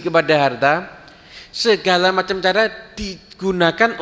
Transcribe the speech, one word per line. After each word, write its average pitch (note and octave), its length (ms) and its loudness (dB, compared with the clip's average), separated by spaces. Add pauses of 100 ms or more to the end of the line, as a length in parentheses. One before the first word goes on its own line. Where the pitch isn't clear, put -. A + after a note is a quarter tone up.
kepada D#3+ 340 2
harta, C3+ 360 2 (800)
segala F#3 560 2
macam F#3+ 320 -2
cara G3 240 2 (320)
digunakan F#3 1040 -2